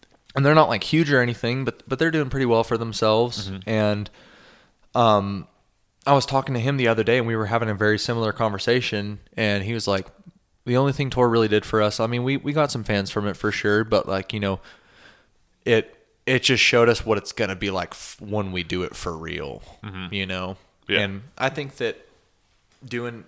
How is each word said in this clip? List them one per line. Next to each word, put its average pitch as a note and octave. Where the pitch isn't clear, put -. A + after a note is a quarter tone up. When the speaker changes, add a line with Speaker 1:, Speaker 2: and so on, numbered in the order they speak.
Speaker 1:
and C#3
they're D3
not, D#3
like, G#2+
huge D#3
or C3
anything, A#2+
but, -
but C3
they're D#3+
doing D3+
pretty C3+
well A2+
for A#2
themselves. A2
Speaker 2:
Mm-hmm. G2
Speaker 1:
And, G#2
um, G2+
I C#3
was C3+
talking C3+
to A#2+
him C#3
the A#2+
other A2+
day, A#2+
and A#2
we A2+
were G#2+
having A2+
a G#2
very G#2+
similar A2+
conversation, G#2
and G#2
he A2+
was A2
like, G2
"The B2
only C#3
thing C3+
tour B2
really A2+
did G#2
for A2
us, G#2+
I A2+
mean, A#2+
we, C3+
we D3
got D3
some A#2
fans G2+
from G#2
it G2
for G#2+
sure, G#2
but, A2
like, F#2+
you G#2+
know, G2
it, A2+
it B2+
just B2
showed A#2
us A2+
what G#2+
it's -
gonna F#2+
be G2
like F2+
f-, -
when G2+
we F2+
do F2+
it -
for F2
real," D#2
Speaker 2:
Mm-hmm. F#2
Speaker 1:
you G2
know? F#2
Speaker 2:
Yeah. G2+
Speaker 1:
And G2
I C3
think C#3+
that -
doing, A#2+